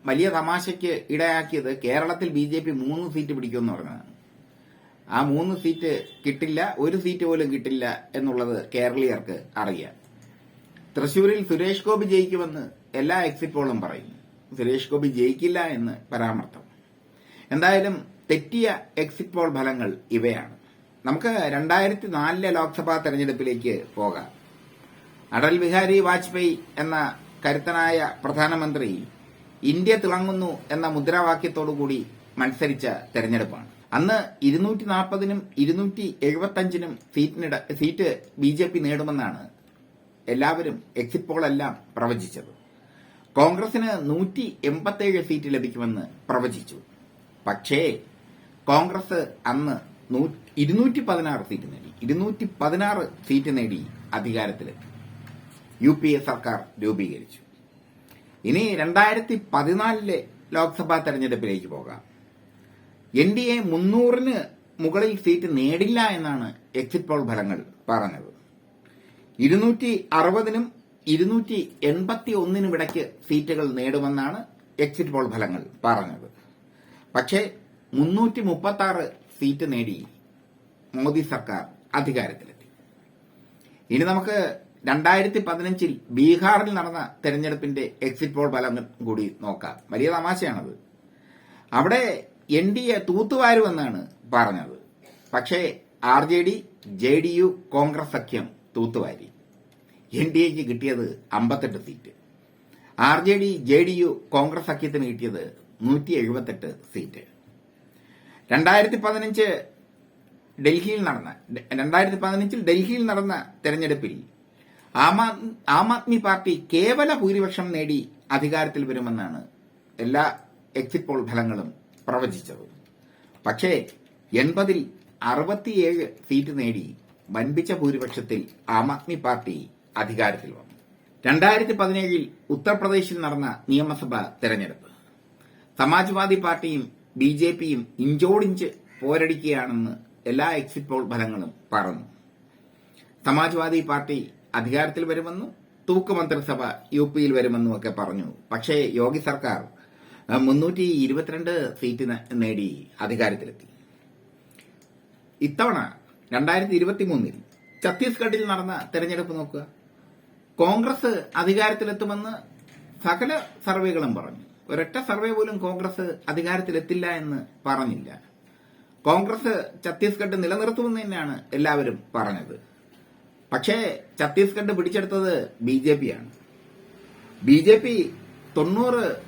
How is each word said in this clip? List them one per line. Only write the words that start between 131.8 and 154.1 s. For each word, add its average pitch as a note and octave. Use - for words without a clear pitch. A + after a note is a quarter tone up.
ഉത്തർപ്രദേശിൽ G3
നടന്ന C#3+
നിയമസഭാ C3+
തെരഞ്ഞെടുപ്പ്. G2+
സമാജ്വാദി F#3+
പാർട്ടിയും E3
ബി C#3+
ജെ E3+
പിയും D3
ഇഞ്ചോടിഞ്ച് F3+
പോരടിക്കുകയാണെന്ന് D3
എല്ലാ C#3
എക്സിറ്റ് C#3+
പോൾ C3
ഫലങ്ങളും A2
പറഞ്ഞു. F#2
സമാജ്വാദി D#3+
പാർട്ടി C#3+
അധികാരത്തിൽ D3
വരുമെന്നും E3
തൂക്ക് F#3
മന്ത്രിസഭ D3
യു D3
പിയിൽ C#3+
വരുമെന്നും A#2
ഒക്കെ A2
പറഞ്ഞു. F#2+
പക്ഷേ C3
യോഗി B2
സർക്കാർ, C#3
ആ, B2+
മുന്നൂറ്റി D3+
ഇരുപത്തിരണ്ട് D#3+
സീറ്റ് A#2+
നേ-, A#2
നേടി G#2
അധികാരത്തിലെത്തി. A2